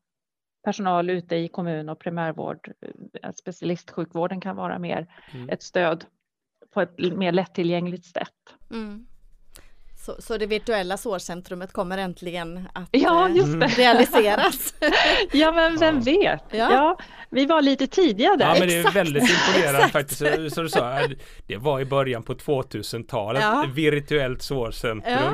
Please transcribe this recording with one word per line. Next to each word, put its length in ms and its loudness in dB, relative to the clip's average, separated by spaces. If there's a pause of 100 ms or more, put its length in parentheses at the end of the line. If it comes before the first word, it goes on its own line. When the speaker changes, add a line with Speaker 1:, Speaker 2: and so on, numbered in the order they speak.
(640)
Speaker 1:
personal 460 -2
ute 260 -4
i 120 -4
kommun 400 -6
och 120 -12
primärvård. 680 -8 (520)
Eh, 100 -10
specialistsjukvården 1080 -8
kan 160 -10
vara 220 -6
mer 280 -6 (280)
Speaker 2:
Mm. 160 -12
Speaker 1:
ett 120 -8
stöd 420 -2 (680)
på 60 0
ett 180 -4
l-, 180 -2
mer 160 0
lättillgängligt 720 -2
sätt. 280 -8 (380)
Speaker 3:
Mm. 360 -12 (880)
Så, 260 -14
så 160 -6
det 80 -4
virtuella 500 -2
sårcentrumet 760 -8
kommer 260 -4
äntligen 760 -8
att, 180 -12
Speaker 1:
Ja, 360 4
Speaker 3:
eh, 80 2
Speaker 1:
just 240 4
det. 60 4
Speaker 3:
realiseras? 1080 4 (280)
Speaker 1:
<laughs> 300 2
Ja, 200 6
men 240 2
vem 200 4
Speaker 2:
Ja. 80 2
Speaker 1:
vet? 460 2
Speaker 3:
Ja. 220 2
Speaker 1:
Ja, 260 4 (320)
vi 160 2
var 160 4
lite 240 2
tidiga 500 4
där. 100 4
Speaker 2:
Ja, 120 6
men 100 4
det 60 2
är 40 2
Speaker 3:
Exakt. 180 2
Speaker 2:
väldigt 340 2
imponerande 480 2
Speaker 3:
<laughs> 60 6
Exakt. 80 2
Speaker 2:
faktiskt. 280 -2
Så, 300 -2
så 120 -4
du 60 -4
sa, 320 -2
eh, 100 -2 (360)
det 100 -8
var 240 -2
i 40 -4
början 380 -2
på 120 -8
tvåtusentalet, 1080 -4
Speaker 3:
Ja. 320 0
Speaker 2:
virtuellt 680 0
sårcentrum. 720 -4
Speaker 3:
Ja. 200 0